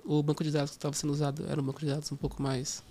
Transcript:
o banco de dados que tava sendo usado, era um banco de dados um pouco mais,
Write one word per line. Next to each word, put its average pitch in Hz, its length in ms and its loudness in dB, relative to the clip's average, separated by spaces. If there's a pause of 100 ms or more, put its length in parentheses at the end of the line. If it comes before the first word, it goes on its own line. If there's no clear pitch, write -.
o 151 160 4
banco 147 220 2
de 151 80 0
dados 147 220 2
que - 40 -16
tava 147 160 -2
sendo 147 180 0
usado, 147 380 0
era 156 100 0
um 139 40 2
banco 135 160 -2
de 156 80 -2
dados 147 240 -2
um 147 40 -6
pouco - 240 -4
mais, 135 520 -2